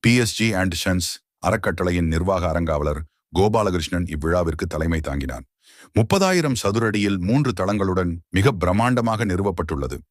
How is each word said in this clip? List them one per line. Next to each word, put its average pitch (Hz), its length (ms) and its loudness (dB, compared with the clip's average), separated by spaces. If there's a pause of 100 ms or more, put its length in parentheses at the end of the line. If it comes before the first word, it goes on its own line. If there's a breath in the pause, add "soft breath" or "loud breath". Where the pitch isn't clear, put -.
பி 117 100 4 (100)
எஸ் 110 160 -2
ஜி 110 100 2 (120)
and 92 120 0 (100)
சன்ஸ் 90 260 0 (380)
அறக்கட்டளையின் 87 680 0
நிர்வாக 90 360 0
அறங்காவலர் 76 500 -2 (380)
கோபாலகிருஷ்ணன் 92 760 2
இவ்விழாவிற்கு 82 600 0
தலைமை 80 340 -2
தாங்கினார். 65 360 -6 (520 loud breath)
முப்பதாயிரம் 170 680 2
சதுர 104 280 0
அடியில் 101 280 0 (100)
மூன்று 135 220 2 (100)
தளங்களுடன் 92 520 0 (240)
மிக 113 160 4 (100)
பிரம்மாண்டமாக 113 680 2
நிறுவப்பட்டுள்ளது. 80 680 -2 (120)